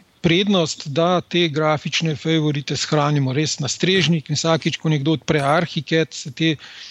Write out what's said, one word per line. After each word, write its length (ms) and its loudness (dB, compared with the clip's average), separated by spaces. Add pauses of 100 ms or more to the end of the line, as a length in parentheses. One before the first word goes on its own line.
(260)
prednost, 640 2
da 320 2
te 260 0
grafične 720 0
favorite 560 0
shranimo 640 0
res 240 -2
na 80 -2
strežnik 640 0
in 60 0
vsakič, 420 0
ko 80 0
nekdo 260 2
odpre 300 -2
Archicat, 720 0
se 160 -12
te 220 0 (360)